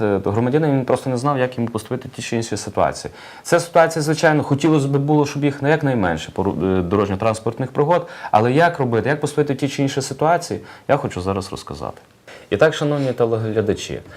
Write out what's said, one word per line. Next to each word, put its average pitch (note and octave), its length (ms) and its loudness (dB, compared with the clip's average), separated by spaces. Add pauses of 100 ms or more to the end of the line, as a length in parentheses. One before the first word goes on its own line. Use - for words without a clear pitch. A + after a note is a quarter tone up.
е, G2+ 240 2
громадянин, B2 480 2
він C3+ 120 2
просто C3 260 0
не B2+ 60 -2
знав, C3+ 220 0
як B2+ 200 -2
йому A#2 100 -2
поступити A#2+ 400 -6
в - 80 -18
тій A#2+ 60 -10
чи - 140 -4
іншій A2+ 200 -4
ситуації. - 560 -2 (300)
Ця - 180 2
ситуація, E3 420 4
звичайно, D#3 400 2
хотілося C#3+ 460 2
б C#3 80 0
було, D3 300 2
щоб C#3+ 180 -4
їх C#3+ 180 0
на C#3 60 0
якнайменше B2 680 0
пору-, F#2+ 200 0 (100)
е, F#2+ 180 2
дорожньо-транспортних G#2 840 0
пригод, E3+ 400 0 (240)
але A#2 220 4
як E3+ 260 4
робити, A#2 300 0
як D3+ 120 0
поступити D3 340 0
в - 20 -8
тій C#3 120 -2
чи C#3+ 140 -4
іншій C#3 200 -2
ситуації, - 580 -2 (280)
я C#3 80 4
хочу B2 240 -4
зараз F#2+ 300 -4
розказати. - 500 -10 (500)
І - 60 0
так, D#3 180 4
шановні C#3+ 380 -2
телеглядачі, A2 880 -2 (160)